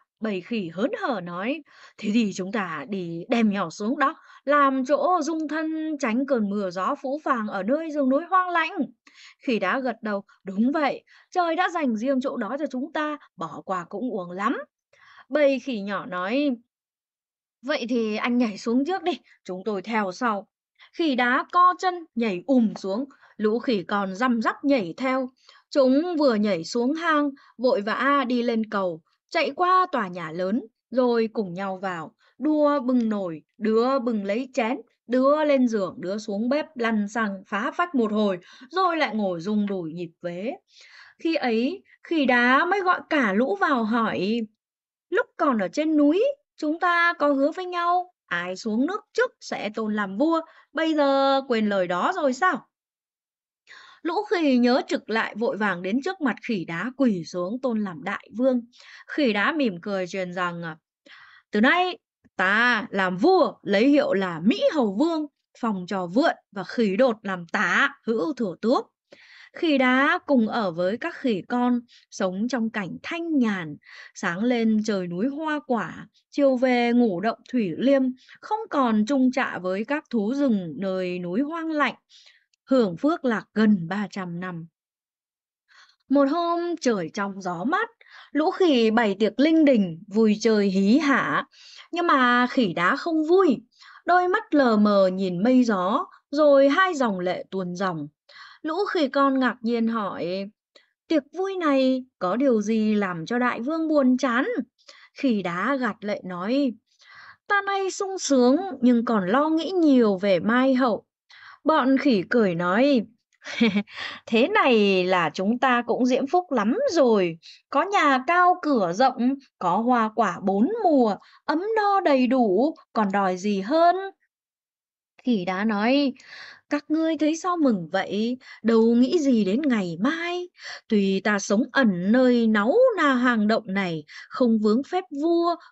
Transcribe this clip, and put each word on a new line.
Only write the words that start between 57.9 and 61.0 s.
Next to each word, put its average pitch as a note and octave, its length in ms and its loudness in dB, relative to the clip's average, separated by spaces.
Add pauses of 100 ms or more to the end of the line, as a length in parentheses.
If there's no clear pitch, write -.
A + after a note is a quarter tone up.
đại - 340 -8
vương. B3+ 240 2 (460)
Khỉ C4 260 0
đá G#3 180 0
mỉm C#4 300 -2
cười F#3+ 260 -6
truyền F3+ 260 -8
rằng, F3+ 280 -6 (920)